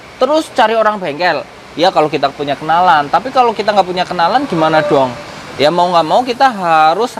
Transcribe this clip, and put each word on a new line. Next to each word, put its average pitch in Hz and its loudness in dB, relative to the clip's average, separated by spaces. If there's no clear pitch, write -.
Terus 302 0
cari 220 2
orang 214 0
bengkel. 160 -2
Ya, 175 2
kalau 156 2
kita 143 -2
punya 143 -6
kenalan. 160 2
Tapi 196 0
kalau 247 2
kita 208 -2
nggak 190 4
punya 180 -4
kenalan 185 0
gimana 156 2
dong? 135 0
Ya, 143 2
mau 175 0
nggak 165 2
mau 214 2
kita 262 0
harus 175 2